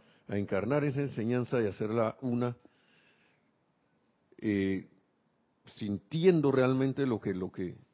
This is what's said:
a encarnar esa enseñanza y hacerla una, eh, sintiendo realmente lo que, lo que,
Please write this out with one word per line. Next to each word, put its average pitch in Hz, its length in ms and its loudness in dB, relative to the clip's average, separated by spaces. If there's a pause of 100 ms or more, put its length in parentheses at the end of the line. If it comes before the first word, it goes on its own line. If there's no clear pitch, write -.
(280)
a 101 80 -4
encarnar 104 480 0
esa 139 160 -2
enseñanza 123 640 -2
y 107 40 0
hacerla 110 540 -2
una, 120 360 -2 (1800)
eh, 98 500 0 (760)
sintiendo 151 840 2
realmente 131 560 2
lo 113 140 0
que, 101 140 -2
lo 92 160 -6
que, 92 260 -8 (180)